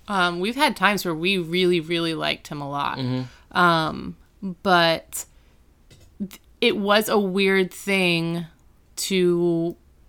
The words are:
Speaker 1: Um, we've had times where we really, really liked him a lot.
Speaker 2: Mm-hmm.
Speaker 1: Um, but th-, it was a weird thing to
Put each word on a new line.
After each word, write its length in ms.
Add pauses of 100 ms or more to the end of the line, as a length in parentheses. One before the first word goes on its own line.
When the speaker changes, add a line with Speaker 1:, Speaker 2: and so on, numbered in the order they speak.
(100)
Speaker 1:
Um, 300
we've 160
had 180
times 300
where 100
we 220
really, 440
really 340
liked 340
him 140
a 80
lot. 280
Speaker 2:
Mm-hmm. 580
Speaker 1:
Um, 600 (460)
but 640 (920)
th-, 220 (220)
it 160
was 320
a 80
weird 520
thing 760 (500)
to 800 (320)